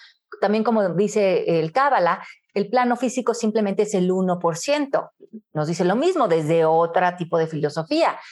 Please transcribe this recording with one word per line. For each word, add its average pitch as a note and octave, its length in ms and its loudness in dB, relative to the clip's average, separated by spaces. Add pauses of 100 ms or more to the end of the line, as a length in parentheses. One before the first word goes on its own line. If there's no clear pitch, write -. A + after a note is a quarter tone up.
(420)
también G#3 200 2
como G#3+ 280 2
dice F#3 720 2
el D#3+ 120 -2
Cábala, A3+ 500 2 (300)
el G3+ 160 -2
plano B3 280 0
físico A#3+ 380 -2
simplemente G#3+ 500 0
es G#3 100 -4
el F3+ 160 2
uno F#3 280 0
por E3+ 180 -2
ciento. C#4+ 560 -2 (400)
Nos D3+ 160 -4
dice F3 160 -2
lo F#3 100 2
mismo D#4+ 320 2
desde E3 380 2
otro E3+ 520 2
tipo E3+ 220 -4
de D#3+ 80 0
filosofía. D#3+ 720 -2 (140)